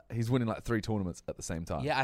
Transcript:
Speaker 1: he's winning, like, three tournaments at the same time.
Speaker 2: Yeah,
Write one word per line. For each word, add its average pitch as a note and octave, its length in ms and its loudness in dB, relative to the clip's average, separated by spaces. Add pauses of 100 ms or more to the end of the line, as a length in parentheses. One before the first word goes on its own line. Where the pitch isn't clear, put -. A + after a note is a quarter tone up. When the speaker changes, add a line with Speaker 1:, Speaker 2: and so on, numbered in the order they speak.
(120)
Speaker 1:
he's A2+ 200 0
winning, B2 160 4
like, A2 160 -2
three A#2 180 2
tournaments G2 460 -2
at - 80 -4
the - 80 -14
same E2+ 220 -4
time. E2+ 180 -2
Speaker 2:
Yeah, C#3 200 2